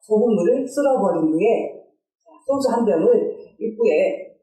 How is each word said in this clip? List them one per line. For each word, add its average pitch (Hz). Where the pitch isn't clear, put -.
소금물을 220
쓸어버린 190
후에 202
소주 269
한 233
병을 -
입구에 -